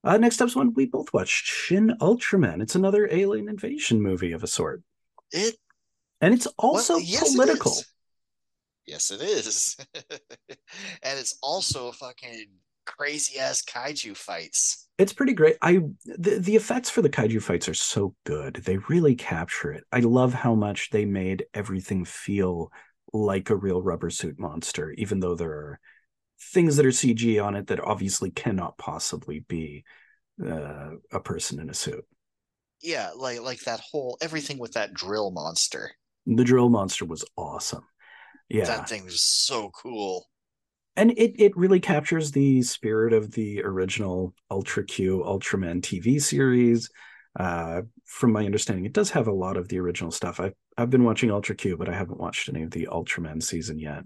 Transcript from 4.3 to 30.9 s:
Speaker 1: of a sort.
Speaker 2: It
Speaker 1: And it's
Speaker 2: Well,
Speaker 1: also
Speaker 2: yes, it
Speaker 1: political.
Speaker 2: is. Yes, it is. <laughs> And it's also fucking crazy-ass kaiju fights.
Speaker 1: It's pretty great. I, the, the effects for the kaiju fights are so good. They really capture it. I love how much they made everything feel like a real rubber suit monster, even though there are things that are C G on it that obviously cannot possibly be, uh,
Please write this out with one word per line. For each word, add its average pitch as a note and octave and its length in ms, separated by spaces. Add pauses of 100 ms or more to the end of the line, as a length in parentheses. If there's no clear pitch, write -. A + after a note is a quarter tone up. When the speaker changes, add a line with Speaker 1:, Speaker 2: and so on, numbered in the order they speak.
Speaker 1:
of E2 100
a - 60
sort. D#2 340 (500)
Speaker 2:
It A3 240 (640)
Speaker 1:
And F#3+ 140
it's B3 120 (120)
Speaker 2:
Well, C4 140
Speaker 1:
also E4+ 260
Speaker 2:
yes, C4 340
it B3+ 40
Speaker 1:
political. - 360
Speaker 2:
is. - 140 (1000)
Yes, - 240
it G2+ 120
is. D#3 540 (180)
<laughs> D3+ 160 (920)
And C3+ 160
it's - 240
also C3+ 500
fucking A#2+ 540 (380)
crazy-ass C#3 800
kaiju B2 520
fights. - 760 (100)
Speaker 1:
It's G3 140
pretty - 200
great. D#3 300
I, F3+ 180 (240)
the, F#3 340
the F#3+ 160
effects A#3+ 360
for A#3+ 120
the D3+ 60
kaiju A2+ 340
fights E2+ 260
are D#2+ 60
so - 400 (100)
good. D2 320
They F#2+ 200
really D3+ 400
capture - 560
it. - 180
I B2+ 100
love B2 340
how A#2 200
much G#2 360
they G#2+ 140
made F#2+ 500
everything F#2+ 500
feel F#2 680 (420)
like G2+ 380
a G#2 60
real F#2 260
rubber E2+ 280
suit D2+ 280
monster, D#2+ 600
even G2+ 220
though F2+ 140
there E2+ 160
are D2 300 (720)
things E3 240
that C#3+ 100
are B2+ 60
C A#2+ 220
G A2+ 240
on G#2 180
it G2+ 120
that G2 120
obviously G2 500
cannot F#2 460
possibly - 640
be, D2+ 420 (600)
uh, D2 460 (200)